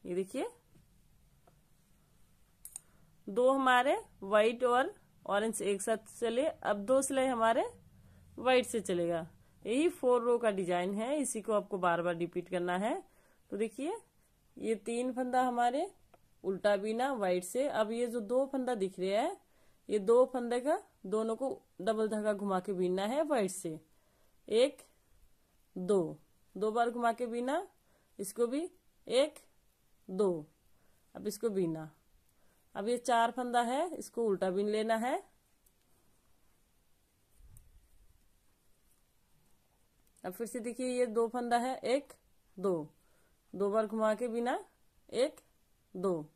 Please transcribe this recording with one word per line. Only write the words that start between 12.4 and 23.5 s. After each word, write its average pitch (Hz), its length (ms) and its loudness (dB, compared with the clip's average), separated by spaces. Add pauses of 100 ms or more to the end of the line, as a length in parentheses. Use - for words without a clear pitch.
करना 180 280 -2
है। 220 160 0 (580)
तो 202 60 -6
देखिए, 269 400 -4 (600)
ये 220 200 -2
तीन 240 360 -4
फंदा 254 300 0
हमारे 247 420 0 (580)
उल्टा 196 340 2
बीना 226 360 -2
व्हाइट 180 300 0
से। 262 260 -2
अब 214 220 -2
ये 240 160 -2
जो 233 140 -4
दो 247 260 0
फंदा 254 280 -2
दिख 190 240 -4
रहे 190 120 -2
हैं, 294 260 0 (520)
ये 208 120 0
दो 233 240 6
फंदे 240 340 -4
का 311 220 0 (260)
दोनों 220 280 -2
को 262 260 -6 (200)
डबल 220 280 0
धागा 214 240 0
घुमा 196 260 0
के 190 140 -6
बीनना 185 320 0
है 269 180 0
व्हाइट 254 280 0